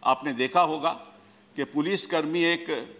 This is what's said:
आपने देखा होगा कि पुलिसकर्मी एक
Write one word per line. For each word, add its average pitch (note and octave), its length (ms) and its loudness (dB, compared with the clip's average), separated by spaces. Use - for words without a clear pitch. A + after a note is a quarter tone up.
आपने C3+ 280 0
देखा C3 300 2
होगा D#3 280 0
कि C#3+ 80 -2
पुलिसकर्मी D#3+ 800 0
एक E3 580 -2